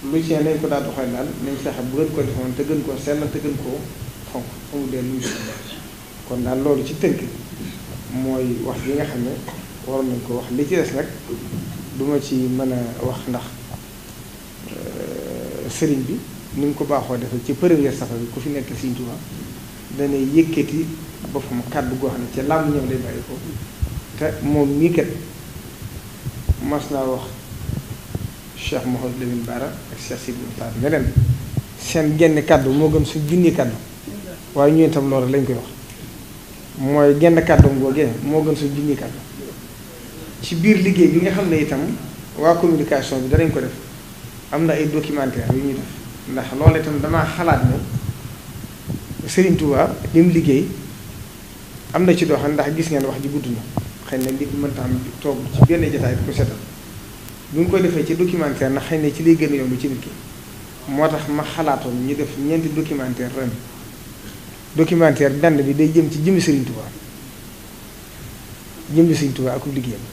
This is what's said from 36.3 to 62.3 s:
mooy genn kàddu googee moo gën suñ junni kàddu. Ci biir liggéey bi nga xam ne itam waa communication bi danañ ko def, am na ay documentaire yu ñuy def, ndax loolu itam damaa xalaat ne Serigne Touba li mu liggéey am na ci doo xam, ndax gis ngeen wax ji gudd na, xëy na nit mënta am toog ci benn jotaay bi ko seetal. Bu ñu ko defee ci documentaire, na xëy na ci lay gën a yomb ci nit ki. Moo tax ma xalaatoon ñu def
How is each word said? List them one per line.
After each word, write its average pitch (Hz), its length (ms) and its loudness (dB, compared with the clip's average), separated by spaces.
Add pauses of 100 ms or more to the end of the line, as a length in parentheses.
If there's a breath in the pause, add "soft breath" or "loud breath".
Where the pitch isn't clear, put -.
mooy 143 420 8
genn 165 240 8
kàddu 143 260 8 (100)
googee 135 300 4 (140)
moo 151 200 2
gën 151 120 2
suñ 143 200 -2
junni 147 200 0
kàddu. - 220 -8 (1200)
Ci - 140 -4
biir 202 260 8
liggéey 180 260 8
bi 156 140 6
nga 185 100 2
xam 190 180 2
ne 160 120 4
itam 139 180 0 (580)
waa 160 180 6
communication 147 680 2
bi 131 80 -2
danañ 147 220 6
ko - 100 0
def, 127 100 -4 (800)
am 156 140 2
na 160 80 4
ay 156 160 2
documentaire 139 640 -2
yu 131 100 2
ñuy 139 100 0
def, - 580 -10
ndax 127 140 -2 (120)
loolu 160 220 10
itam 151 220 -2
damaa 156 240 2
xalaat 156 400 2
ne - 1600 -6
Serigne 185 300 4
Touba 143 360 0 (200)
li 165 80 8
mu 180 100 8
liggéey 151 360 4 (1300)
am 170 120 4
na 175 100 8
ci 175 100 2
doo 147 120 4
xam, 147 160 0
ndax 143 220 0
gis 160 160 0
ngeen 139 140 2
wax 131 160 -4
ji 139 60 -4
gudd 143 200 -4
na, 117 120 -2 (480)
xëy 135 160 -4
na 131 80 0
nit 139 220 -2
mënta 143 300 -2
am 127 160 0 (200)
toog 135 180 -2 (140)
ci 135 160 0
benn 165 240 4
jotaay 127 240 0
bi - 100 0
ko - 60 -2
seetal. - 240 0 (1000)
Bu 151 80 0
ñu 175 80 4
ko 196 100 4
defee 170 260 2
ci 165 100 0
documentaire, 160 580 0
na 139 60 0
xëy 160 200 0
na 147 140 2
ci 160 100 -4
lay 165 120 8
gën 156 160 2
a 143 60 2
yomb 127 200 0
ci 143 120 -2
nit 123 100 -4
ki. - 80 -12 (800)
Moo 139 200 2
tax 151 200 -2
ma 147 160 0
xalaatoon 131 640 0
ñu 143 80 0
def 147 140 -2 (100)